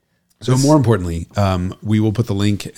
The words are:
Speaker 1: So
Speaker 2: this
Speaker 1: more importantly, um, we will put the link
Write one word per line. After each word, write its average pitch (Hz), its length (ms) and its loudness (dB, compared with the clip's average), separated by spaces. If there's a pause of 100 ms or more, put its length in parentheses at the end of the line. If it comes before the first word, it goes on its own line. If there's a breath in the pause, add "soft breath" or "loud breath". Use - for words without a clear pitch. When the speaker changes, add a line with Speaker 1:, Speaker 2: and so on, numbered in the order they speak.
(420)
Speaker 1:
So 127 120 -2
Speaker 2:
this 131 100 2
Speaker 1:
more 151 120 6
importantly, 90 520 0 (100)
um, 95 440 -2
we 107 180 0
will 107 120 0
put 110 160 -2
the 104 80 -2
link 101 420 -2